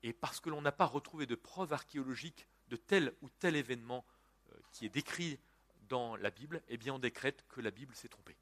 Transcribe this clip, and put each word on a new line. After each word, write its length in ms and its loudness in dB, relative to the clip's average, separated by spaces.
et 100 -4
parce 280 -4
que 100 -4
l'on 100 -2
n'a 120 6
pas 120 6
retrouvé 400 0
de 120 -2
preuves 360 -4
archéologiques 720 -6
de 80 -4
tel 460 4
ou 80 -12
tel 260 4
événement, 480 -2
euh, 60 -20
qui 120 -10
est 60 -2
décrit 480 -2
dans 280 -2
la 140 2
Bible, 380 -8
eh 80 -4
bien 160 -4
on 60 -2
décrète 500 0
que 140 -10
la 80 2
Bible 240 -14
s'est 140 -14
trompée. 340 -18